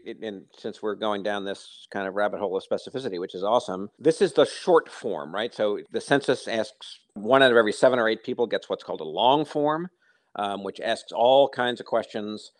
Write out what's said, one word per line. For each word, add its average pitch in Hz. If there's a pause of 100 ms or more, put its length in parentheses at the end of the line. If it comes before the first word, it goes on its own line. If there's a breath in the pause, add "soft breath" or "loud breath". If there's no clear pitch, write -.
it, 113
and 101 (120)
since -
we're 104
going 101
down 101
this -
kind 98
of 92
rabbit 101
hole 95
of 95
specificity, 101
which 92
is 90
awesome, 101
this 156
is 180
the 143
short -
form, 80
right? 107
So 104 (120)
the -
census 139
asks - (160)
one 120
out 131
of 117
every 107
seven 127
or 113
eight 110
people 120
gets -
what's 95
called -
a 78
long 131
form, 156 (460)
um, 101
which 95
asks -
all 131
kinds 123
of -
questions 107